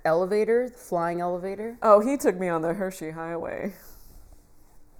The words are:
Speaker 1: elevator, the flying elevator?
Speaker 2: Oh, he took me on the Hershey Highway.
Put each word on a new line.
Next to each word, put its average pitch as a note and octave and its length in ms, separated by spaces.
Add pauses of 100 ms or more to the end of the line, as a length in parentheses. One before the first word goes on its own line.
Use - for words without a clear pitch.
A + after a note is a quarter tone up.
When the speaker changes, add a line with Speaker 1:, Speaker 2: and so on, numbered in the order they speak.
Speaker 1:
elevator, G#3 680
the - 80
flying E3+ 420
elevator? G3 600
Speaker 2:
Oh, G#3 180
he C4+ 160
took G#3+ 220
me F#3 100
on E3 140
the E3 100
Hershey F#3 380
Highway. E3 640 (1300)